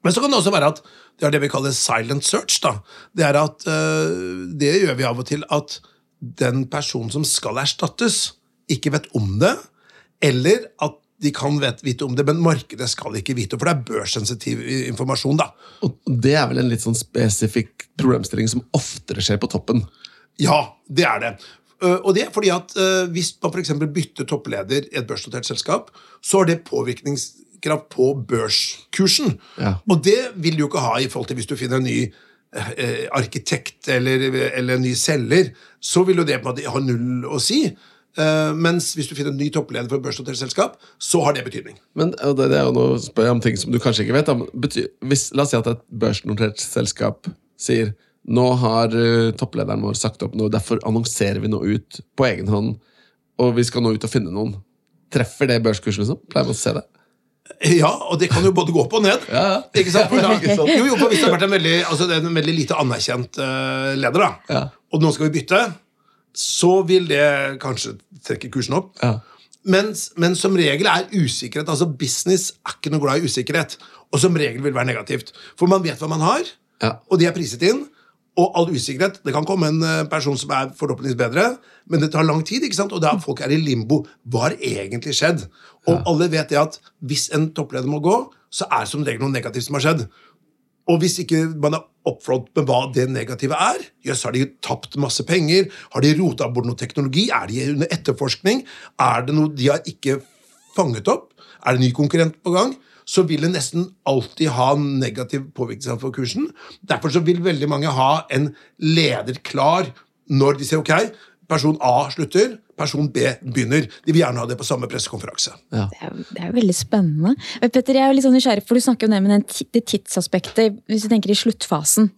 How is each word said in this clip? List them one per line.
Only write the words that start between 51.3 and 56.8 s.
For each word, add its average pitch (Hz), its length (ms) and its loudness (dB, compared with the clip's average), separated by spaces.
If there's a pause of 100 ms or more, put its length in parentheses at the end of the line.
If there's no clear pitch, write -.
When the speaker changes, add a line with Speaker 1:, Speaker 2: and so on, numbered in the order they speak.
Speaker 2:
vi 107 80 -2
nå 107 160 -2
ut 107 360 -2 (160)
på 131 120 2
egen 98 200 -4
hånd, 107 260 0 (640)
og 123 180 4
vi 120 80 4
skal 120 180 -2
nå 110 120 2
ut 107 100 -4
og 110 60 -6
finne 98 200 -2
noen. 104 280 -4 (540)
Treffer 127 360 0
det 117 140 2
børskursen, 107 420 0
liksom? 131 240 -4
Pleier - 160 0
man - 100 -2
å - 40 -6
se - 140 -2
det? - 120 -6 (960)